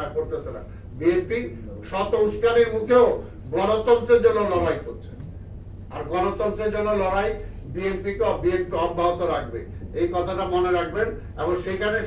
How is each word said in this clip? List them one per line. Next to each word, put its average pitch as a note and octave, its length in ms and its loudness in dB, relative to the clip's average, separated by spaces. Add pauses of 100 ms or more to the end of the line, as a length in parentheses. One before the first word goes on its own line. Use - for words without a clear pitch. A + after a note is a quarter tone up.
না, D3 60 -4 (100)
করতেছে - 400 -4
না। - 60 -12 (380)
বিএনপি F3+ 400 2 (500)
শত G3 220 -2 (140)
উস্কানির A#3 500 4
মুখেও A3+ 300 6 (500)
গণতন্ত্রের A3 680 4
জন্য G#3+ 140 6 (140)
লড়াই E3 320 2
করছে, - 260 -10 (840)
আর - 80 -6 (100)
গণতন্ত্রের G3+ 640 0
জন্য G#3 140 0 (140)
লড়াই G3 260 2 (460)
বিএনপি F#3+ 440 -2
কে, A3 60 2 (180)
বিএনপি F3 320 0 (100)
অব্যাহত E3+ 360 0 (120)
রাখবে, - 260 -4 (400)
এই F3 160 2
কথাটা F#3 280 -2 (120)
মনে F3+ 220 2
রাখবেন। F3 300 -2 (340)
এবং E3+ 120 0 (120)
সেখানে G#3 400 0